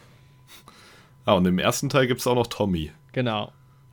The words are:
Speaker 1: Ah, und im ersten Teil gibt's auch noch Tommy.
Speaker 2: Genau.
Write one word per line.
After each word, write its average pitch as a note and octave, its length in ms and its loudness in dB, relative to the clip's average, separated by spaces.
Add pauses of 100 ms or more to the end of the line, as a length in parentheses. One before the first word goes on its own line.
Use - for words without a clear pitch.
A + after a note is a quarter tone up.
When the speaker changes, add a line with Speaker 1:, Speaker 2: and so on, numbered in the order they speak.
(1200)
Speaker 1:
Ah, G#2+ 80 2
und F2+ 140 4
im F2+ 120 2
ersten A2+ 300 -2
Teil C3 180 2
gibt's A#2+ 220 -2
auch B2 80 2
noch A#2+ 100 2
Tommy. F2 460 -4 (180)
Speaker 2:
Genau. A2 400 -4 (420)